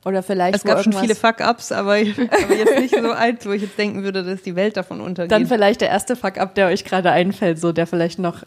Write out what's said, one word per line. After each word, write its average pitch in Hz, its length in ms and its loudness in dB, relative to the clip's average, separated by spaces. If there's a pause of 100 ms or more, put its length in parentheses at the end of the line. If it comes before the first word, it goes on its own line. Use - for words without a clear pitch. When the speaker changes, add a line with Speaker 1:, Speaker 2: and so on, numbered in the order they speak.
Speaker 1:
Oder 190 180 0
vielleicht, 185 320 0
Speaker 2:
Es 196 80 -4
Speaker 1:
wo 208 60 0
Speaker 2:
gab 214 120 4
schon 214 120 4
Speaker 1:
irgendwas 196 80 -2
Speaker 2:
viele 220 120 2
Fuck-ups, 226 580 -2
aber, 196 220 0
<laughs> 220 500 2
aber 403 120 2
jetzt 214 240 4
nicht 262 200 0
so 226 120 0
eins, 233 340 -2
wo 202 60 -4
ich 202 100 -2
jetzt 202 160 -8
denken 208 240 -2
würde, 190 220 -4
dass 190 180 -8
die 185 140 -8
Welt 202 200 0
davon 180 260 -8
untergeht. 180 300 -6
Speaker 1:
Dann 220 140 4
vielleicht 208 360 2
der 196 80 2
erste 220 260 -2
Fuck-up, 190 400 -4
der 196 120 4
euch 175 160 0
gerade 180 280 0
einfällt, 175 480 0
so 170 140 0
der 165 120 0
vielleicht 170 320 -2
noch 170 300 -6